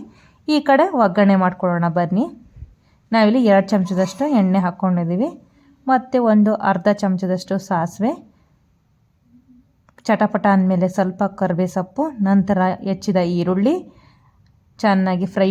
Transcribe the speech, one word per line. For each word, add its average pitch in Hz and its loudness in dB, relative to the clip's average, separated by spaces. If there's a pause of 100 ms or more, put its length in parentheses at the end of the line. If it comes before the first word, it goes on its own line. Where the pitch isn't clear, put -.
(480)
ಈ 302 2 (100)
ಕಡೆ 285 4 (160)
ಒಗ್ಗರಣೆ 196 4
ಮಾಡ್ಕೊಳ್ಳೋಣ 175 -2 (100)
ಬನ್ನಿ. 180 0 (880)
ನಾವಿಲ್ಲಿ 220 4
ಎರಡು 196 4
ಚಮಚದಷ್ಟು 190 -2 (140)
ಎಣ್ಣೆ 190 2
ಹಾಕ್ಕೊಂಡಿದ್ದೀವಿ. 180 -2 (560)
ಮತ್ತು 262 0 (140)
ಒಂದು 214 4 (160)
ಅರ್ಧ 190 -2 (140)
ಚಮಚದಷ್ಟು 185 -2 (140)
ಸಾಸಿವೆ, 190 -2 (1900)
ಚಟಪಟ 208 0 (100)
ಅಂದಮೇಲೆ 185 2
ಸ್ವಲ್ಪ 185 -4 (160)
ಕರಿಬೇವು 180 -2
ಸೊಪ್ಪು, 185 -6 (240)
ನಂತರ 196 2 (300)
ಹೆಚ್ಚಿದ 190 -2 (200)
ಈರುಳ್ಳಿ 185 0 (1040)
ಚೆನ್ನಾಗಿ 190 0
ಫ್ರೈ 190 0